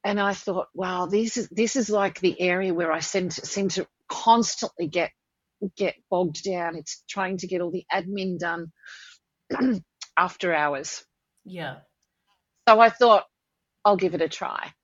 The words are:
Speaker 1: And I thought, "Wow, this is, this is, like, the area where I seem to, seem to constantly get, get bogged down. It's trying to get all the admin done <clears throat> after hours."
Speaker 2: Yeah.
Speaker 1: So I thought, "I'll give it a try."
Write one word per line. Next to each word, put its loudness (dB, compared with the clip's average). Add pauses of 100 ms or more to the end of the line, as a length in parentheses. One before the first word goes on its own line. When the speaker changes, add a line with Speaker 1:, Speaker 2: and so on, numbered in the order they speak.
Speaker 1:
And 0
I 2
thought, -4
"Wow, -4
this 0
is, -6
this -2
is, 0
like, 0
the 0
area 0
where 0
I 0
seem -2
to, -10
seem -2
to -4 (220)
constantly 2
get, -2 (640)
get -2 (160)
bogged 0
down. -4
It's -14
trying -4
to -8
get -4
all -4
the -8
admin -4
done -6 (760)
<clears throat> -2 (320)
after 0
hours." -4 (400)
Speaker 2:
Yeah. -12 (920)
Speaker 1:
So 8
I 10
thought, 6 (580)
"I'll 6
give -2
it -2
a 0
try." -8 (120)